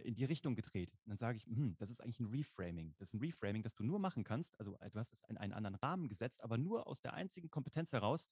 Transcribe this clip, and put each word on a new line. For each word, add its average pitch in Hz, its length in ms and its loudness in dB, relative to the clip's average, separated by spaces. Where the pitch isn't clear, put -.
in 117 80 0
die 113 100 2
Richtung 139 300 2
gedreht." 92 400 -2
Und 107 60 -8
dann 104 80 -2
sage 120 200 2
ich, - 80 -14
"Mhm, 117 320 4
das 101 120 -4
ist 117 120 -8
eigentlich - 180 -4
ein 117 60 2
Reframing." 87 720 -2
Das 98 120 -12
ist - 40 -6
ein 107 60 2
Reframing, 110 420 2
das 110 120 -2
du 104 100 -2
nur 165 140 4
machen 185 260 2
kannst. - 340 -2
Also, 101 200 -6
äh, - 120 -10
du 107 80 -4
hast 117 140 -2
es - 160 -20
in 110 100 -6
einen 98 140 -2
anderen 101 240 -2
Rahmen 156 320 2
gesetzt, 110 340 -4
aber 113 160 2
nur 170 280 2
aus - 140 -4
der - 140 -6
einzigen 180 360 -6
Kompetenz 156 420 0
heraus, 123 400 4